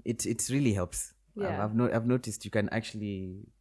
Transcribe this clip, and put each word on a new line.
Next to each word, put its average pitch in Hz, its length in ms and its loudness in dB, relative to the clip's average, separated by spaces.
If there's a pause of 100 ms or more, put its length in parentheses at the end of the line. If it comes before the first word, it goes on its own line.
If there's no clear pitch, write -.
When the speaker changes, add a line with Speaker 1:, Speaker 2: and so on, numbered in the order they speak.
Speaker 1:
it, 113 220 -2
it 113 240 -2
really 131 220 4
helps. - 400 -2 (240)
I've, 202 60 -4
Speaker 2:
Yeah. 160 220 0
Speaker 1:
I've 107 100 0
no-, 120 180 4
I've 113 140 2
noticed 123 380 0
you 101 80 -8
can 104 180 2
actually 101 760 -4 (160)